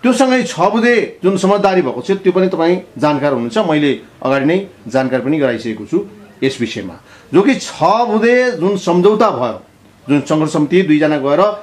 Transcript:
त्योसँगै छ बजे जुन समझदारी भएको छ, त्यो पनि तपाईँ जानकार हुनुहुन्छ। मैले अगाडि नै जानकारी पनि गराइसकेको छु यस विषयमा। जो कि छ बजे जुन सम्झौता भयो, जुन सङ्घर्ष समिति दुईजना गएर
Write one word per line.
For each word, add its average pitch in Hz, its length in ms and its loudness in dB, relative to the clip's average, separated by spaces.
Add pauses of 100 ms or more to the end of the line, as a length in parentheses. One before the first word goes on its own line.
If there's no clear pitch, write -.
त्योसँगै 254 400 2
छ - 180 -6
बजे 220 600 2
जुन 190 140 2
समझदारी 190 460 2
भएको 123 180 -4
छ, 156 100 -8
त्यो 190 220 0
पनि 185 160 2
तपाईँ 175 300 0 (200)
जानकार 147 340 0
हुनुहुन्छ। 120 260 -4
मैले 151 420 0 (220)
अगाडि 135 220 0
नै 185 260 0 (180)
जानकारी 127 340 -2
पनि 147 160 -2
गराइसकेको 113 480 -4
छु 196 200 -2 (360)
यस 135 180 -2
विषयमा। 123 340 -6 (400)
जो 185 80 4
कि 262 120 2
छ - 160 -8 (120)
बजे 233 720 2
जुन 190 240 -2
सम्झौता 196 540 2
भयो, 120 320 -4 (460)
जुन 139 120 2
सङ्घर्ष 156 320 -2
समिति 165 300 2
दुईजना 151 360 2
गएर 143 240 0 (200)